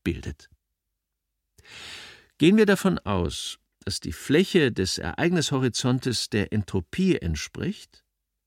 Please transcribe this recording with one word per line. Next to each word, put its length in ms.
bildet. 440
Gehen 180
wir 100
davon 340
aus, 580
dass 140
die 140
Fläche 580
des 280
Ereignishorizontes 1300
der 220
Entropie 640
entspricht, 880